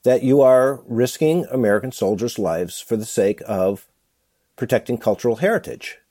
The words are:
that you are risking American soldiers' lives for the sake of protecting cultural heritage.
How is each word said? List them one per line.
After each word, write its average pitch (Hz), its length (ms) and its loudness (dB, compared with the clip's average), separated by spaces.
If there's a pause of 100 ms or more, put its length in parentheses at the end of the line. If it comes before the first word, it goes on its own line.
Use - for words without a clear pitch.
that 123 200 2
you 135 160 4
are 131 480 4
risking 139 640 0
American 113 400 0
soldiers' 110 480 -4
lives 87 400 -4
for - 160 -6
the 107 100 -6
sake 104 400 0
of 95 440 -2 (680)
protecting 120 420 -2
cultural 113 400 0
heritage. - 600 -4 (140)